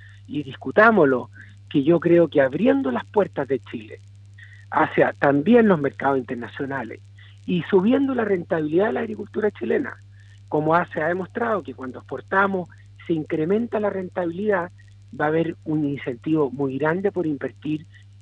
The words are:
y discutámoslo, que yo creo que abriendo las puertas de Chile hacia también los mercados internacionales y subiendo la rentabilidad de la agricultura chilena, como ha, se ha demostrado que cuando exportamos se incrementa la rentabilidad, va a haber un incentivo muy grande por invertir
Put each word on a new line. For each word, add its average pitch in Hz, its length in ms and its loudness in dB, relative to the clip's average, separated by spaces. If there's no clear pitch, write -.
y 151 160 -6
discutámoslo, 139 880 4
que 143 160 0
yo 165 160 4
creo 170 280 6
que 143 140 4
abriendo 254 480 2
las 233 160 -4
puertas 160 420 -2
de 135 100 -2
Chile - 400 -14
hacia 151 440 2
también 156 540 4
los 175 120 4
mercados 139 380 -2
internacionales 123 840 -8
y 175 160 0
subiendo 262 520 2
la 233 120 -2
rentabilidad 175 600 0
de 240 40 -2
la 240 80 -4
agricultura 214 500 -4
chilena, - 460 -4
como 156 240 2
ha, 175 180 2
se 170 80 -6
ha 156 80 -2
demostrado 190 540 -4
que 131 100 -12
cuando 120 280 -12
exportamos 190 680 -2
se 170 80 -2
incrementa 175 640 -2
la 208 80 0
rentabilidad, 185 840 -4
va 151 60 -2
a 151 40 2
haber 165 360 0
un 156 220 -2
incentivo 143 640 -2
muy 135 260 -4
grande 165 340 -2
por 180 160 -4
invertir 147 600 -6